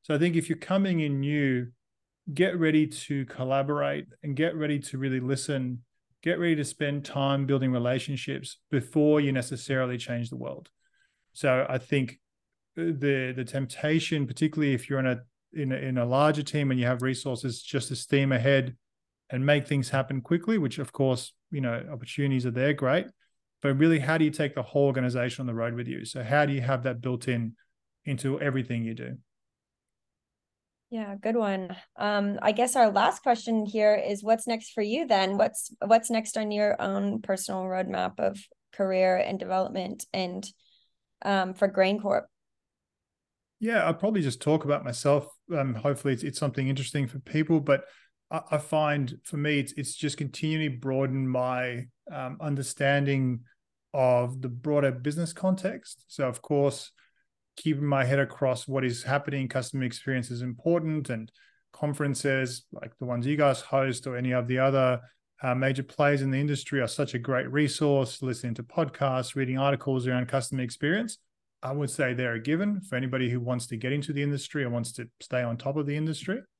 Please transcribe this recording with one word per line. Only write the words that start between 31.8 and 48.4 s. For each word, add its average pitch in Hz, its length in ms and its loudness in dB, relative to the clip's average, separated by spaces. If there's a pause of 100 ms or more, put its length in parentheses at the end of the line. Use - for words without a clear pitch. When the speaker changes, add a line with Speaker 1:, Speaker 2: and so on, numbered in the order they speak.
Speaker 2:
Um, 202 440 0
I 214 120 4
guess 240 240 2
our 233 140 8
last 202 320 2
question 226 420 2
here 214 300 4
is, 202 280 -2
what's 226 240 2
next 226 240 -4
for 226 100 -4
you 226 240 0
then? 196 320 4
What's, - 360 0 (100)
what's 226 260 4
next 226 280 -2
on 214 140 -2
your 208 300 2
own 202 400 -2
personal 190 420 -4
roadmap 185 560 -4
of 202 180 0 (340)
career 185 460 2
and 190 200 0
development 185 760 -4
and, 185 340 -6 (800)
um, 190 280 2
for 190 140 2
GrainCorp? 196 580 2 (1300)
Speaker 1:
Yeah, 220 240 2
I'll 160 120 2
probably 202 260 0
just 135 180 0
talk 156 240 4
about 143 220 0
myself. 120 420 2 (260)
Um, 135 200 0
hopefully 135 400 0
it's, 113 100 -2
it's - 160 -6
something 139 300 0
interesting 135 380 -2
for 135 120 -10
people, 156 400 2
but 139 240 4 (480)
I, 160 100 -2 (100)